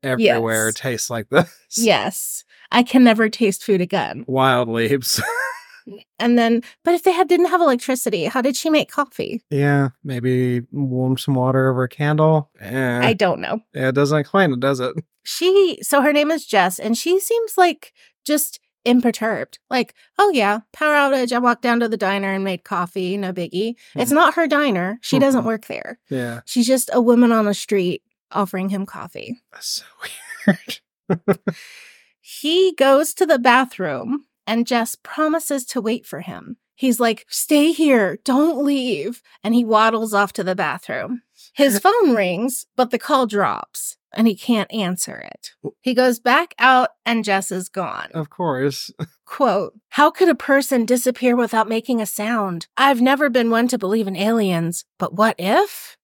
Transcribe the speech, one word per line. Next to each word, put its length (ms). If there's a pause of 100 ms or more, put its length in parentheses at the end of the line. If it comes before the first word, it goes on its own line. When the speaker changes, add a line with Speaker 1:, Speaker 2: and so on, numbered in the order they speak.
Speaker 1:
everywhere 640
Speaker 2:
Yes. 80
Speaker 1:
tastes 360
like 200
this." 180 (300)
Speaker 2:
Yes. 640 (300)
"I 100
can 220
never 240
taste 340
food 180
again." 460
Speaker 1:
Wild 420
leaps. 580
<laughs> 60 (880)
Speaker 2:
And 180
then, 240 (220)
but 100
if 80
they 80
had, 160
didn't 240
have 100
electricity, 640
how 140
did 140
she 160
make 180
coffee? 600
Speaker 1:
Yeah, 380 (160)
maybe 560 (100)
warm 480
some 160
water 340
over 140
a 60
candle. 600 (100)
Eh, 440
Speaker 2:
I 100
don't 260
know. 220 (120)
Speaker 1:
yeah, 140
it 80
doesn't 200
explain 360
it, 80
does 180
it? 160 (300)
Speaker 2:
She, 580
so 180
her 120
name 180
is 160
Jess, 320
and 180
she 220
seems, 400
like, 340 (320)
just 360 (240)
imperturbed. 720 (120)
Like, 240 (240)
"Oh 120
yeah, 300 (120)
power 220
outage. 380
I 80
walked 220
down 180
to 80
the 80
diner 360
and 120
made 180
coffee. 540
No 160
biggie." 420 (220)
It's 160
Speaker 1:
Hmm. 40
Speaker 2:
not 180
her 120
diner. 560
She 160
doesn't 220
Speaker 1:
Mm-hmm. 80
Speaker 2:
work 180
there. 320 (100)
Speaker 1:
Yeah. 360
Speaker 2:
She's 240
just 240
a 100
woman 300
on 120
the 100
street 480 (280)
offering 380
him 180
coffee. 540 (100)
Speaker 1:
That's 320
so 80
<laughs> 560
weird. 340 (1400)
Speaker 2:
He 540
goes 400
to 120
the 120
bathroom, 880 (200)
and 200
Jess 360
promises 640
to 140
wait 260
for 140
him. 360 (180)
He's 260
like, 280
"Stay 440
here. 520
Don't 400
leave." 580 (220)
And 100
he 100
waddles 500
off 200
to 100
the 120
bathroom. 640 (300)
His 260
Speaker 1:
<laughs> 20
Speaker 2:
phone 340
rings, 520 (100)
but 140
the 80
call 280
drops, 680 (180)
and 120
he 80
can't 380
answer 440
it. 360 (100)
Speaker 1:
W- 180
Speaker 2:
He 140
goes 260
back 380
out 320 (160)
and 180
Jess 260
is 180
gone. 460
Speaker 1:
Of 160
course. 600 (180)
<laughs> 180
Speaker 2:
Quote, 480 (160)
"How 200
could 180
a 60
person 500
disappear 520
without 320
making 320
a 60
sound? 600 (100)
I've 240
never 300
been 200
one 180
to 100
believe 280
in 100
aliens, 680 (140)
but 160
what 240
if?" 640